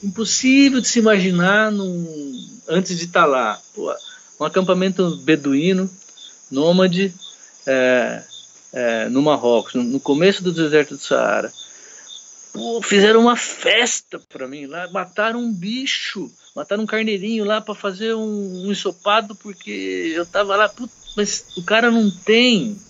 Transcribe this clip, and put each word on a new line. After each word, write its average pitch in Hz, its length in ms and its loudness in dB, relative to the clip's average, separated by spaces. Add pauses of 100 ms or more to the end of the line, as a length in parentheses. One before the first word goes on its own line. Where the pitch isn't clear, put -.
impossível 262 760 2
de - 80 -2
se - 120 0
imaginar 202 720 4
num... 160 960 -8
antes 180 320 0
de 170 80 -8
tá 175 180 2
lá. 123 340 0 (140)
Pô, 175 200 -6 (460)
um 151 60 -2
acampamento 185 720 0
beduíno, 151 720 0 (640)
nômade, 180 600 2 (540)
é, 127 560 2 (520)
é, 117 360 -2
no 131 140 2
Marrocos, 120 500 2
no, 127 100 -2
no 127 160 -2
começo 180 440 2
do 180 80 0
deserto 151 440 0
do 135 60 -16
Saara. 110 500 0 (1040)
Pô, 233 280 -6
fizeram 208 400 6
uma 240 140 6
festa - 840 -2 (100)
pra 131 180 -10
mim 143 200 -12
lá, 175 240 -12
mataram 208 480 -4
um 233 120 -4
bicho, 202 800 -6 (240)
mataram 196 280 -4
um 208 40 -4
carneirinho 214 580 -2
lá 214 160 0
pra 214 140 -12
fazer 208 400 -6
um, 202 520 -6
um 202 40 -2
ensopado, 208 640 -2
porque 190 800 -8
eu 175 100 -4
tava 196 300 -2
lá, 208 140 2
putz, 233 220 -12 (240)
mas 208 300 -4 (100)
o 175 80 -8
cara 226 280 2
não 226 180 4
tem 214 680 2 (140)